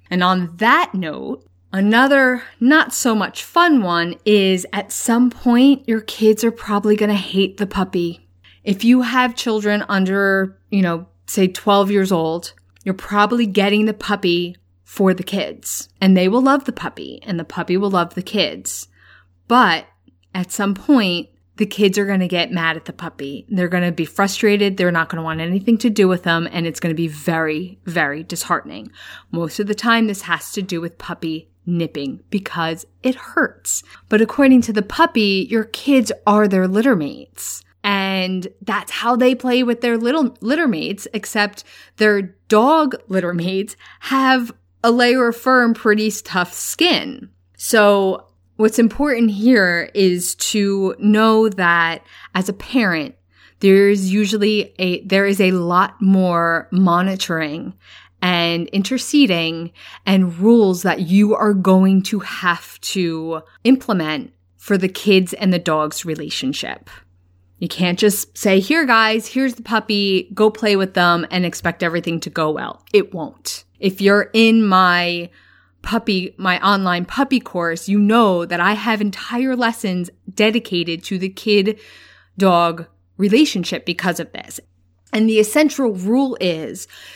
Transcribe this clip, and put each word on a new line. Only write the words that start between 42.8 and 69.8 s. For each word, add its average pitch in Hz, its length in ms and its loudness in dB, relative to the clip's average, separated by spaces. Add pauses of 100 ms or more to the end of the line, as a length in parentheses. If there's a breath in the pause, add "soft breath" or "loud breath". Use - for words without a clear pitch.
litter 180 260 -2
mates 190 440 -4 (240 loud breath)
have 262 500 0 (320)
a 233 80 4
layer 247 360 4
of 233 100 -2
fur 254 260 2
and 233 120 2
pretty 214 360 2
tough - 420 -6
skin. - 760 -2 (260)
So 202 720 2 (300)
what's 214 220 2
important 233 520 2
here 196 640 2
is 180 420 0
to 196 640 -2
know 220 500 4
that 170 540 0 (320 loud breath)
as 190 140 -2
a 196 40 -4
parent, 185 640 -2 (460 soft breath)
there's 196 500 4
usually 208 680 0
a, 180 220 -2
there 196 240 0
is 196 140 0
a 185 120 2
lot 180 500 0
more 175 680 2
monitoring 180 1040 -2 (480 loud breath)
and 170 480 0
interceding 180 1000 0 (340 loud breath)
and 185 340 2
rules 202 440 4
that 185 180 -2
you 202 340 2
are 208 180 0
going 190 500 4
to 202 160 -4
have - 600 -6
to 165 600 -4 (220 soft breath)
implement 185 680 0 (240)
for - 200 -2
the 185 120 -2
kids 185 440 0
and 190 200 0
the 175 60 0
dog's 156 440 -4
relationship. 147 880 -8 (680)
You 180 80 -6
can't 180 320 -2
just - 380 0
say, 196 240 2
"Here, 302 240 0
guys, 220 420 2
here's 262 280 -2
the 233 60 -16
puppy, 208 720 -2